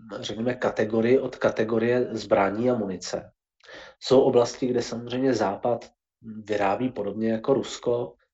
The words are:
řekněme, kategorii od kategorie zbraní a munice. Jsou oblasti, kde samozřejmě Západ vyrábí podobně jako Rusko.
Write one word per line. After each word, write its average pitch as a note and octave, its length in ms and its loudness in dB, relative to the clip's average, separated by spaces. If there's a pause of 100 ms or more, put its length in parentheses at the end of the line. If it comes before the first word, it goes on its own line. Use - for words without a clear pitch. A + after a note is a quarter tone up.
(200)
řekněme, A#2 360 -4
kategorii A2+ 640 2
od B2+ 160 -6
kategorie A2+ 760 2
zbraní G#2+ 600 0
a A#2+ 40 2
munice. F#2+ 560 -6 (680)
Jsou C3+ 220 6
oblasti, B2 460 2
kde A#2+ 140 0
samozřejmě A#2+ 520 -2
Západ A2 520 -2 (360)
vyrábí G#2+ 680 -2
podobně G#2+ 420 -2
jako A2+ 220 2
Rusko. A#2+ 600 -2 (200)